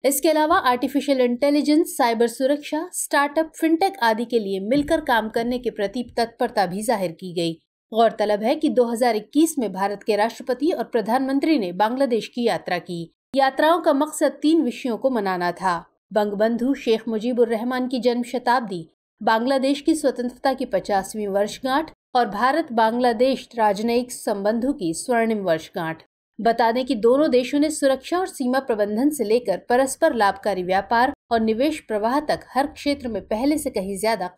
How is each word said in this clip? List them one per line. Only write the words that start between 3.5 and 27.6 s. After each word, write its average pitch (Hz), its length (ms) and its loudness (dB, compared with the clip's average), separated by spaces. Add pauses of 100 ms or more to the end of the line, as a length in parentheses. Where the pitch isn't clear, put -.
फिनटेक 330 440 2
आदि 226 220 2
के 240 140 0
लिए 196 200 -4
मिलकर 285 420 0
काम 226 280 0
करने 240 300 -2
के 240 100 -4
प्रति 208 340 -4 (140)
तत्परता 226 480 -2
भी 185 160 -6
जाहिर 202 300 -2
की 180 220 -14
गई। 170 200 -2 (380)
गौरतलब 214 520 2
है 262 120 2
कि 311 140 -2
दो 240 160 2
हज़ार 233 300 0
इक्कीस 285 440 0
में 208 140 -2
भारत 202 300 -4
के 214 120 0
राष्ट्रपति 240 560 -2
और 240 120 -4
प्रधानमंत्री 269 760 0
ने 180 140 -4
बांग्लादेश 233 540 0
की 240 160 -6
यात्रा 185 360 -2
की। 170 300 -10 (260)
यात्राओं 277 460 4
का 339 120 2
मकसद 285 480 0
तीन 311 200 4
विषयों 240 360 -4
को 269 120 0
मनाना 185 420 0
था, 175 260 -2 (360)
बंगबंधु 214 600 0
शेख 220 320 -2
मुजीबुर 226 400 0
रहमान 247 400 -4
की 254 120 -4
जन्म 240 240 0
शताब्दी, 233 640 -2 (340)
बांग्लादेश 254 600 2
की 320 140 2
स्वतंत्रता 254 580 -2
की 247 120 -4
पचासवीं 196 600 -2
वर्षगांठ 233 640 -2 (240)
और 240 140 4
भारत 262 420 0
बांग्लादेश 240 760 2 (100)
राजनयिक 233 540 0
संबंधों 220 640 -2
की 175 200 -4
स्वर्णिम 226 500 0
वर्षगांठ। 160 600 -4 (360)
बता 226 320 2
दें 254 140 0
कि 262 100 0
दोनों 254 360 4
देशों 254 280 2
ने 302 100 2